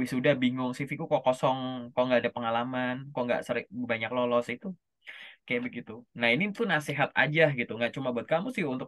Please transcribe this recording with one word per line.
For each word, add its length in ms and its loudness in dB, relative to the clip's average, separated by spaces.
wisuda 360 2
bingung, 320 0
"C 160 -6
V 80 -6
ku 160 -6
kok 160 2
kosong, 640 0
kok 160 2
nggak 160 4
ada 80 2
pengalaman, 640 -2
kok 160 -4
nggak 200 0
sering 240 -2
banyak 440 -4
lolos," 400 2
itu 160 -10
kayak 240 -2
begitu. 480 -12
Nah, 160 2
ini 240 2
tuh 160 -4
nasihat 480 0
aja 400 6
gitu, 160 -4
nggak 160 0
cuma 240 -4
buat 160 -4
kamu 240 0
sih, 80 -2
untuk 260 -2